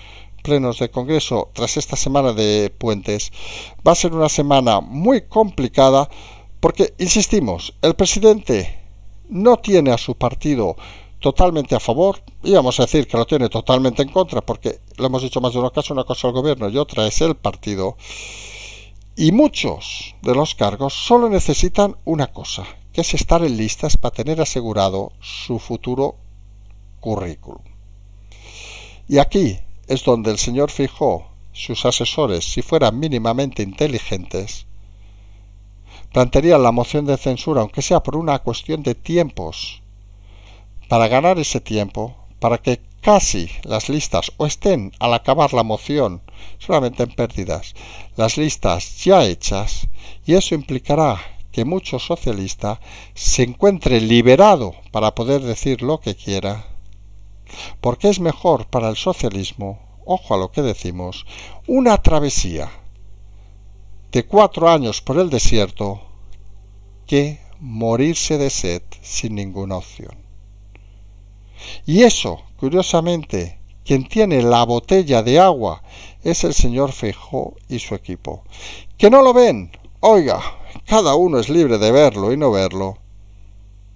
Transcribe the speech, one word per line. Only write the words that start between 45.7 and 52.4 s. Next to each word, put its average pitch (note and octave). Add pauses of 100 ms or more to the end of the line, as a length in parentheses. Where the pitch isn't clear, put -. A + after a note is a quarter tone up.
solamente C3
en A#2
pérdidas, F#2 (420)
las A2
listas A2
ya G#3
hechas, - (380)
y D3+
eso F#3+
implicará C3+ (300)
que A#2
mucho D#3+
socialista G#2 (340)